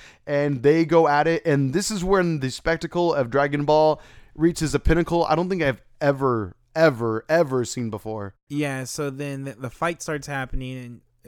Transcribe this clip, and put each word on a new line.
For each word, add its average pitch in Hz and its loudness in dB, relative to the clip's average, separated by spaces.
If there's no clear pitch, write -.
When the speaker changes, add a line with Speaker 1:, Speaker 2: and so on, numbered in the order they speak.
Speaker 1:
And 143 -2
they 160 6
go 160 4
at 147 4
it. 165 0
And 139 2
this 196 -2
is 208 -4
when 180 2
the 131 -4
spectacle 165 -2
of 135 0
Dragon 143 0
Ball 151 4
reaches 160 0
a 143 2
pinnacle 165 2
I 156 2
don't 180 -2
think 185 -2
I've 135 -2
ever, 131 0
ever, 117 2
ever 135 2
seen 117 -6
before. 107 -10
Speaker 2:
Yeah, 139 -6
so 143 -6
then 139 -10
the, 139 -10
the 127 -12
fight 170 -6
starts 147 -8
happening. 131 -8
And 120 -16